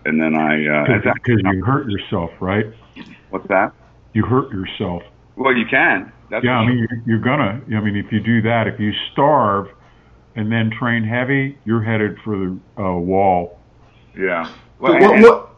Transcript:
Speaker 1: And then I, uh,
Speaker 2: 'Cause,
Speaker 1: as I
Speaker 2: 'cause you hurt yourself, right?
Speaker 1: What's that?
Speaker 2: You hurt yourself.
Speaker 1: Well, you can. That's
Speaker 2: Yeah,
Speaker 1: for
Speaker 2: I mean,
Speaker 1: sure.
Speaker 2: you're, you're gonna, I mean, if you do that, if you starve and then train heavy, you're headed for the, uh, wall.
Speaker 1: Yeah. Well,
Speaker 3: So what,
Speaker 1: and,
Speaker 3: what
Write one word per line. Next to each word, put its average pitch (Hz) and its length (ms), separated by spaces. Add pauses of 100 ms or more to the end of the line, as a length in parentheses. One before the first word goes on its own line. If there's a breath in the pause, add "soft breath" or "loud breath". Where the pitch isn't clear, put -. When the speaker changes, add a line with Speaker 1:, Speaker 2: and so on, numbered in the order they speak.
Speaker 1:
And 78 160
then 78 140
I, 76 300
uh, 76 200
Speaker 2:
'Cause, 101 180
Speaker 1:
as - 40
I 113 100
Speaker 2:
'cause 117 220 (120)
you 92 120
hurt 135 260
yourself, 95 400 (100)
right? 98 240 (680 loud breath)
Speaker 1:
What's 95 180
that? 101 240 (420)
Speaker 2:
You 107 100
hurt 127 280
yourself. 92 500 (340)
Speaker 1:
Well, 131 180
you 113 120
can. 131 440 (200)
That's 110 140
Speaker 2:
Yeah, 127 140
Speaker 1:
for 113 40
Speaker 2:
I 113 60
mean, 123 100
Speaker 1:
sure. 113 120
Speaker 2:
you're, 113 160
you're 113 180
gonna, 127 360 (160)
I 107 40
mean, 101 160
if 101 160
you 107 80
do 113 220
that, 113 260
if 92 120
you 104 120 (200)
starve 113 540 (680)
and 107 140
then 113 200
train 117 320
heavy, 131 640
you're 110 160
headed 107 380
for 107 180
the, 92 180 (260)
uh, 95 120
wall. 90 640 (580)
Speaker 1:
Yeah. 90 300 (320)
Well, 143 140
Speaker 3:
So - 80
what, 202 160
Speaker 1:
and, 214 80
Speaker 3:
what - 340